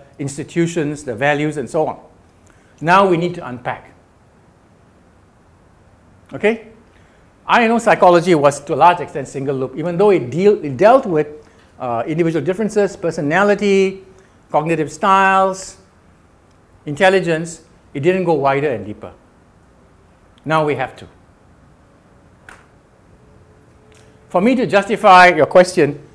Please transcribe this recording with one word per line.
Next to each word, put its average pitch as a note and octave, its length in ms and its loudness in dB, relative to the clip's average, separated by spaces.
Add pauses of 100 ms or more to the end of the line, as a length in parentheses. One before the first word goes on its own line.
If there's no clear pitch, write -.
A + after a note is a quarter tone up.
(200)
institutions, D3+ 840 -6
the B2 120 -8
values, D3 420 -2
and B2 120 -8
so D#3 180 -2
on. - 140 -10 (800)
Now F#3+ 280 4
we F3 80 2
need F3 180 -4
to E3 120 -14
unpack. B2 460 -12 (2500)
Okay? G#3 360 -2 (800)
I A3+ 200 2
know A#3 120 0
psychology F#3 560 4
was C#3+ 260 2
to D#3+ 140 -8
a - 20 -2
large E3+ 240 4
extent C3+ 260 -10
single C#3 300 -6
loop, C3 200 -8
even E3+ 200 -6
though G#3 140 4
it C3+ 200 0
deal, F#3+ 340 0
it C#3 120 -8
dealt A3+ 300 4
with, D3+ 200 -2 (540)
uh, A#2 260 -4
individual D#3+ 380 -2
differences, G3 520 -4
personality, F#3+ 1080 -2 (460)
cognitive D#3 420 -4
styles, F#3+ 840 0 (1120)
intelligence, E3+ 760 0 (320)
it C#3+ 60 -8
didn't F#3 240 0
go E3 80 0
wider C#3 380 0
and G#2 140 -8
deeper. F#2+ 280 -14 (1300)
Now D#3 200 -2
we D3 100 -2
have B2+ 220 -8
to. G2 100 -20 (3250)
For F3+ 120 -2
me A#3+ 160 2
to A#3+ 100 -2
justify F#3 640 6
your D#3 180 4
question, E3 560 2 (120)